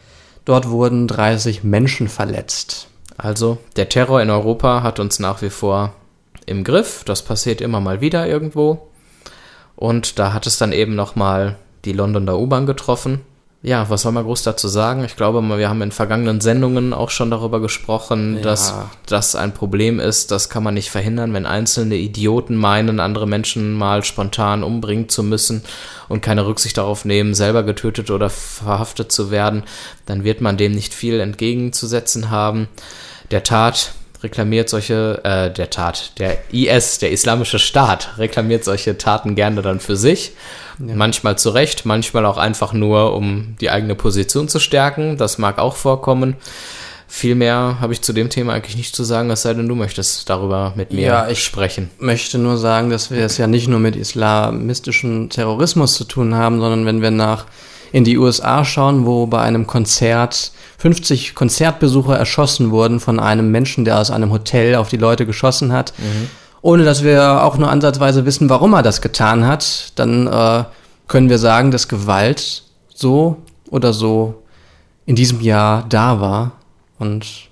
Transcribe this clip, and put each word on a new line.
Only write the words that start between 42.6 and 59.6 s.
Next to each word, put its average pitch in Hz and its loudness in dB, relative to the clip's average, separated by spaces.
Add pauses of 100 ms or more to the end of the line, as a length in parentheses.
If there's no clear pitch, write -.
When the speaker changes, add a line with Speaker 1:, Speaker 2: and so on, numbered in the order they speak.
Speaker 2:
nur, 107 2
um 104 -4
die - -2
eigene 104 -2
Position 101 0
zu 160 -2
stärken. 143 0
Das 110 -2
mag 101 -2
auch 127 0
vorkommen. 131 0 (720)
Viel 123 -2
mehr 123 2
habe 117 -2
ich 113 -4
zu 117 -2
dem 110 0
Thema 120 -2
eigentlich 107 -6
nicht 120 -8
zu 127 -4
sagen, 117 -2
es 110 -2
sei 117 0
denn, 117 -2
du 123 -2
möchtest - -4
darüber 95 -2
mit 98 -6
mir 135 -2
Speaker 1:
Ja, 120 2
ich 117 -2
Speaker 2:
sprechen. 95 -4 (100)
Speaker 1:
möchte 120 -2
nur 120 2
sagen, 113 2
dass 117 -4
wir 120 0
es 107 -2
ja 117 2
nicht 120 2
nur 120 4
mit 110 2
islamistischem 113 -2
Terrorismus 127 2
zu 117 -6
tun 117 0
haben, 117 2
sondern 113 2
wenn 110 0
wir 110 2
nach, 110 0 (480)
in 131 6
die 120 4
U 127 6
S 120 2
A 139 2
schauen, 135 2
wo 120 2
bei 113 0
einem 113 0